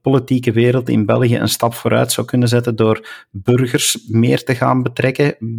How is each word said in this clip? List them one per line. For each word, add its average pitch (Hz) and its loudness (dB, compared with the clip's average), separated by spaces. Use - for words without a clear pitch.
politieke 127 0
wereld 123 2
in 110 0
België 117 2
een - -2
stap 117 -2
vooruit 117 0
zou 113 -4
kunnen 123 0
zetten 120 0
door - -2
burgers 123 -2
meer 120 2
te 131 -2
gaan 127 0
betrekken 131 -2